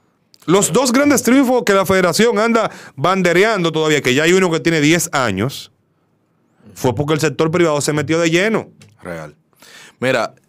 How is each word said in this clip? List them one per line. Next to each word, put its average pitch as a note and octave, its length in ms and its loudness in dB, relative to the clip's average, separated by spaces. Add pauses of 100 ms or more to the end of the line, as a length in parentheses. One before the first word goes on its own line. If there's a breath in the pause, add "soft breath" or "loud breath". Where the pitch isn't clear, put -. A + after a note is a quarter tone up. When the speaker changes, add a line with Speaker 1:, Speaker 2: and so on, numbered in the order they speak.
(460)
Speaker 1:
Los F3 280 2
dos B3 180 0
grandes C#4 320 2
triunfos B3 420 2
que G3+ 80 2
la G3 120 2
federación F#3+ 520 2
anda A3+ 320 0 (280 loud breath)
bandereando F3+ 720 0
todavía, D#3 300 0
que C3 120 0
ya C#3+ 100 2
hay E3+ 100 2
uno F#3 180 2
que D#3+ 80 -2
tiene D#3+ 220 0
diez D#3+ 320 2
años, A#2+ 580 -4 (1040)
fue B2+ 220 -2
porque D3 180 -2
el D#3 60 -2
sector D#3 320 -2
privado D#3+ 300 0
se D3 120 -2
metió D3+ 260 -2
de E3+ 100 0
lleno. F3 400 -2 (340)
Speaker 2:
Real. D#2+ 320 -14 (640 loud breath)
Mira, B2 340 -2 (160)